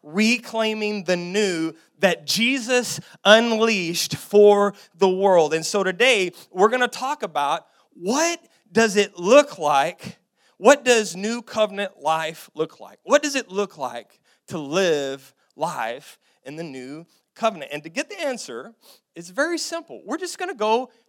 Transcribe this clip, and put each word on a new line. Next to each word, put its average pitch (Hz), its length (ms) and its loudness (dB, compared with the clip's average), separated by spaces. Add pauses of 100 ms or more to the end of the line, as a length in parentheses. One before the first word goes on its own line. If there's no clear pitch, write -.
reclaiming 214 1000 -2
the 180 120 0
new 175 560 -2 (260)
that 170 280 0
Jesus 247 760 -2 (240)
unleashed 220 920 2
for 202 560 6 (240)
the 190 120 2
world. 185 440 4
And 160 140 -2
so 202 160 -2
today, 185 500 0 (180)
we're 196 180 2
gonna 247 200 0
talk 269 340 -6
about 151 440 -4 (260)
what 302 540 -2 (240)
does 208 260 2
it 196 220 0
look 254 400 6
like, 147 600 -2 (400)
what 269 260 4
does 220 320 2
new 226 240 -6
covenant 202 600 -4
life 160 540 -4
look 156 260 -6
like? 101 240 -20
What 285 180 4
does 285 120 -4
it 240 140 -6
look 190 300 -6
like 120 420 -12 (280)
to 180 100 -8
live 143 760 -2 (200)
life 135 640 -8 (260)
in 143 120 -14
the 165 80 -10
new 139 420 -14 (280)
covenant? 180 380 -6
And 147 120 -8
to 165 40 -14
get 196 220 -8
the 392 100 -14
answer, 220 540 -8 (400)
it's 170 160 -18
very 311 280 -4
simple. 330 460 -10
We're 262 140 -6
just 359 200 -10
gonna 359 160 -8
go 226 360 -2 (180)